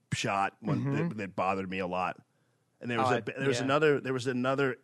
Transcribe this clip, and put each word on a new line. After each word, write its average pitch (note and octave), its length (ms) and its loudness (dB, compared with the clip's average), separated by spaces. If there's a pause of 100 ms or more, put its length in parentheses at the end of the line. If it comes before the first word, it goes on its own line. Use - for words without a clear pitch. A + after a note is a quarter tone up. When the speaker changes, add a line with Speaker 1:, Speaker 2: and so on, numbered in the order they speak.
(140)
Speaker 1:
shot G2 460 0
one A#2+ 200 -2
Speaker 2:
Mm-hmm. C#3 160 -2 (140)
Speaker 1:
that, A2 80 -6
that G2 180 -8
bothered F#2+ 340 0
me F#2+ 80 -4
a F#2+ 80 -2
lot. F2+ 320 -2 (640)
And A#2+ 80 -6
there A#2+ 80 -2
was B2+ 140 2
Speaker 2:
Uh, A#2+ 60 2 (100)
Speaker 1:
a, - 120 -8
there C3+ 80 -2
was B2 120 2
Speaker 2:
yeah. B2+ 60 -2
Speaker 1:
another, C#3+ 340 4
there B2+ 140 -4
was B2 120 -4
another C3 580 0